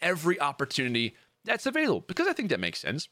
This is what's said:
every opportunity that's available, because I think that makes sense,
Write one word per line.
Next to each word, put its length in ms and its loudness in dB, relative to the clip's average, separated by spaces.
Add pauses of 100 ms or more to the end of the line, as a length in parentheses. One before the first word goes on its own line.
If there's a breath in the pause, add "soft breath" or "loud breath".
every 380 2
opportunity 760 0 (300 soft breath)
that's 200 -2
available, 360 2
because 260 -2
I 60 4
think 160 -4
that 100 0
makes 200 -4
sense, 320 -4